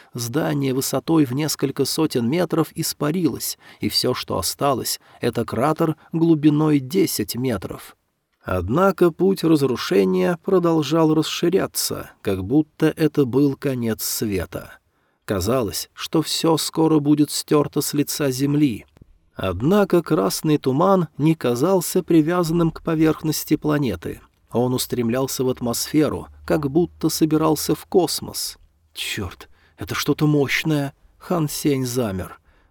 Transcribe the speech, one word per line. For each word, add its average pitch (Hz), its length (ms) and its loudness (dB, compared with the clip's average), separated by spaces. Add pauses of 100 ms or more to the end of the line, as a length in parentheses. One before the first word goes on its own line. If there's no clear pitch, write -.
(140)
Здание 135 600 -2
высотой 143 500 0
в 120 80 -2
несколько 135 520 -2
сотен 131 440 0
метров 160 460 0
испарилось, 156 840 -4 (240)
и 113 80 -2
всё, 127 260 -2
что - 240 -6
осталось, - 600 -2 (200)
это 120 240 -2
кратер 156 520 0 (160)
глубиной 156 680 4
десять 131 560 -2
метров. - 600 -6 (460)
Однако 160 720 2
путь 185 320 0
разрушения 175 960 2
продолжал 160 720 2
расширяться, - 960 -2 (120)
как 95 200 -2
будто 147 440 0
это 151 400 2
был 135 280 2
конец 117 480 -4
света. - 760 -6 (460)
Казалось, 104 680 -2
что - 300 -2
всё - 340 0
скоро 156 440 0
будет 147 300 2
стёрто 147 500 0
с - 120 -4
лица 147 380 -2
земли. 139 560 0 (540)
Однако 160 600 2
красный 156 560 0
туман 170 480 2 (100)
не 160 200 2
казался 160 680 0
привязанным 165 680 2
к - 100 -16
поверхности 156 720 0
планеты. 147 680 -2 (300)
Он 123 240 0
устремлялся 123 680 -2
в 127 40 2
атмосферу, 117 800 -2 (180)
как 156 240 0
будто 165 400 0
собирался 156 680 0
в - 100 -20
космос. - 720 -2 (360)
«Чёрт, - 540 -10 (280)
это 110 180 -8
что-то 147 320 0
мощное!» 147 680 0 (260)
Хан 165 300 -2
Сень 135 380 -2
замер. 117 540 -4 (300)